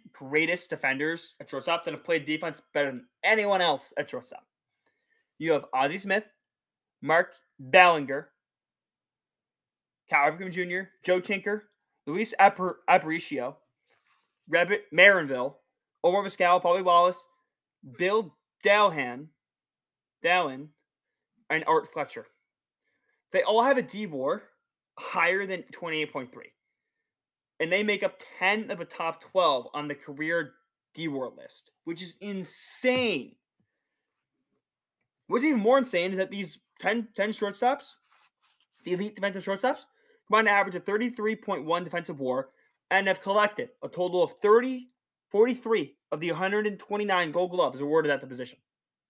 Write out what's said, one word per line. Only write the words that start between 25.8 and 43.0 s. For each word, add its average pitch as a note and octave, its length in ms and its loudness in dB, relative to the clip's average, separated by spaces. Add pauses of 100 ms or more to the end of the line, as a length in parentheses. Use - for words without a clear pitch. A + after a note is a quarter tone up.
point C3 180 -10
three. - 200 -20 (1080)
And E3 120 -2
they G3+ 100 2
make G3+ 220 0
up - 180 -6 (160)
ten F#3+ 320 0
of F3 80 -6
the E3+ 60 -10
top E3 360 -8
twelve D3+ 540 0
on D3 140 -6
the D3 80 -8
career D#3 560 -6 (420)
D D#3+ 140 -8
war C3 280 -6
list, - 360 -20 (100)
which E3 180 -10
is F3+ 200 -12
insane. G3+ 1120 -2 (1900)
What's A#3+ 180 0
even D4 140 2
more A3+ 180 4
insane F#3+ 360 0
is F#3 60 -2
that F#3+ 120 -2
these F#3+ 280 -8 (200)
ten, A3 380 -2
ten G3+ 140 -2
shortstops, A#3+ 640 -4 (880)
the F3 80 -6
elite G#3 240 -4
defensive G3 280 -6
shortstops, B3 420 -4 (420)
combined A3 180 4
to G#3 60 4
average G3 240 0
a E3+ 40 -8
thirty-three A3 540 -2
point F#3+ 300 -6
one E3+ 180 -2
defensive E3+ 380 -8
war B2+ 300 -4 (420)
and F#3+ 160 4